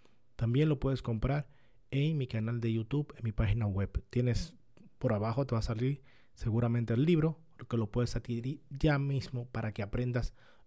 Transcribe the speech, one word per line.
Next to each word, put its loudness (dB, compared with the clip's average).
También 2
lo 0
puedes -2
comprar -2
en 0
mi 0
canal -2
de 2
YouTube, -2
en -10
mi -2
página 2
web. -2
Tienes 0
por 0
abajo, 0
te -2
va 2
a 2
salir -2
seguramente 0
el 4
libro, 4
que 0
lo 0
puedes 0
adquirir -4
ya 4
mismo -2
para -4
que -6
aprendas 0